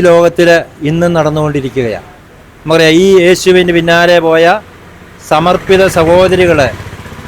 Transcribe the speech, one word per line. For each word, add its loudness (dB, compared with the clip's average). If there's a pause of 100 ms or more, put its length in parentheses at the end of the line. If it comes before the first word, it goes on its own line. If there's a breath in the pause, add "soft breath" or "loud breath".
ലോകത്തിൽ 2 (400)
ഇന്നും -2
നടന്നുകൊണ്ടിരിക്കുകയാണ്. -4 (520)
നമുക്കറിയാം, 2 (100)
ഈ 2 (200)
യേശുവിൻ്റെ 0
പിന്നാലെ 2 (100)
പോയ 2 (680)
സമർപ്പിത 0 (160)
സഹോദരികളെ 2 (580)